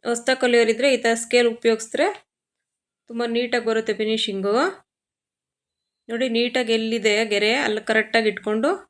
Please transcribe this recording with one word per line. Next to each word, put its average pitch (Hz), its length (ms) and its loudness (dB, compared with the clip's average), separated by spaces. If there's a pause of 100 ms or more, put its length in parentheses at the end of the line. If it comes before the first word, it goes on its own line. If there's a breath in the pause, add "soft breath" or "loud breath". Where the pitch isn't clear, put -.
(100)
ಹೊಸ್ದಾಗಿ 233 340 -2
ಕಲಿಯೋರಿದ್ರೆ 233 520 2
ಈ - 80 0
ಥರ 226 100 2 (100)
ಸ್ಕೇಲ್ 240 300 2
ಉಪಯೋಗಿಸಿದ್ರೆ 226 520 0 (1040)
ತುಂಬ 233 120 -6 (120)
ನೀಟಾಗಿ 240 360 -2
ಬರುತ್ತೆ 220 300 -2
ಫಿನಿಶಿಂಗು. 214 560 -2 (1500)
ನೋಡಿ 233 260 -2
ನೀಟಾಗಿ 240 420 0
ಎಲ್ಲಿದೆ 220 380 0 (160)
ಗೆರೆ 208 200 2 (140)
ಅಲ್ಲಿ 214 240 -2
ಕರೆಕ್ಟಾಗಿ 220 440 2
ಇಟ್ಕೊಂಡು 220 380 -2 (180)